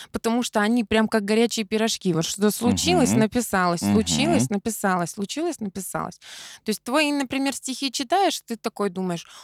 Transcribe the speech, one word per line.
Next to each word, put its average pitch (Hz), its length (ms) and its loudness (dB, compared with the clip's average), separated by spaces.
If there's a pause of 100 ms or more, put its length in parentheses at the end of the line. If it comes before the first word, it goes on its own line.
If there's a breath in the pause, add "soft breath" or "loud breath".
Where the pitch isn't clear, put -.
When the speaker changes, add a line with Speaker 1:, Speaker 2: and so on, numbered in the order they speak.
(120 loud breath)
Speaker 1:
Потому 233 320 -2
что - 160 -2
они 226 240 2
прям 220 240 2
как 220 160 0
горячие 220 420 0
пирожки. 214 480 0
Вот 160 120 0
что 202 260 0
случилось, 247 600 2
Speaker 2:
Мгм. 214 100 4
Speaker 1:
написалось, 190 600 0
случилось, 220 680 2
Speaker 2:
Мгм. 208 60 -2
Speaker 1:
написалось, 190 560 -2
случилось, 294 500 -6
написалось. - 580 -8 (460 loud breath)
То 220 60 -2
есть - 120 -6
твои, 294 300 2
например, 269 420 -2
стихи 262 360 -6
читаешь, 339 500 0
ты 233 160 -8
такой 208 320 -4
думаешь: 180 360 -4 (180 loud breath)